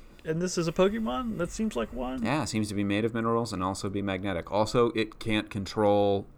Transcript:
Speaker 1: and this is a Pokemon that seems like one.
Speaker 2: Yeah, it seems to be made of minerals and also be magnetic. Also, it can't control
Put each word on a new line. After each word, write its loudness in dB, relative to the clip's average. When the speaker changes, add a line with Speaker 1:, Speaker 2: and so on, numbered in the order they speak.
Speaker 1:
and -2
this -2
is 0
a 0
Pokemon 0
that -4
seems -4
like -4
one. -6
Speaker 2:
Yeah, 0
it -4
seems 0
to -6
be 0
made 2
of -2
minerals 0
and -2
also -2
be -2
magnetic. -4
Also, 4
it -2
can't 0
control 2